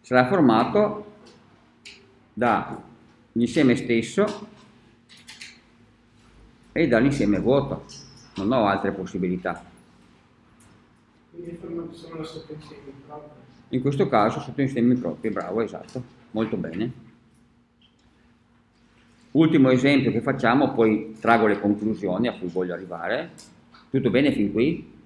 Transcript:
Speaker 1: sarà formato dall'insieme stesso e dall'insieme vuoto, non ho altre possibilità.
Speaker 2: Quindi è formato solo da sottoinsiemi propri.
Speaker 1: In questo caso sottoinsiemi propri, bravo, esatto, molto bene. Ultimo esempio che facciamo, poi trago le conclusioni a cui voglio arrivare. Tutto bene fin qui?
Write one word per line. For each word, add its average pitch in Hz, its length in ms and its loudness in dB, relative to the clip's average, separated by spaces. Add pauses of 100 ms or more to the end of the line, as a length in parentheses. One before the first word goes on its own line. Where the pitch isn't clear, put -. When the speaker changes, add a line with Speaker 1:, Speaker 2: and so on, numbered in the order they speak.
Speaker 1:
sarà 127 260 4
formato 156 840 2 (1200)
dall'insieme 120 1400 0
stesso - 720 -2 (2250)
e 156 140 0
dall'insieme 117 520 2
vuoto, 110 480 0 (500)
non 101 160 -2
ho 117 140 2
altre 98 260 0
possibilità. 90 720 -6 (1700)
Speaker 2:
Quindi 170 200 -16
è 170 40 -14
formato 170 400 -12
solo 165 240 -18
da 156 60 -8
sottoinsiemi 151 680 -16 (140)
propri. 151 360 -18 (280)
Speaker 1:
In 127 100 -2
questo 139 280 0
caso 117 320 2
sottoinsiemi 127 540 0
propri, - 360 -6
bravo, 92 300 -4
esatto, 113 420 -8 (280)
molto 110 260 -4
bene. 87 360 -6 (2500)
Ultimo 151 380 6
esempio 127 420 4
che 117 80 0
facciamo, 131 520 2
poi 107 460 0
trago 110 300 4
le 101 100 2
conclusioni 104 720 -2
a 107 100 -8
cui 92 100 -8
voglio 90 240 -4
arrivare. 90 600 -8 (580)
Tutto 131 200 0
bene 135 200 4
fin 101 220 0
qui? 135 380 -2 (160)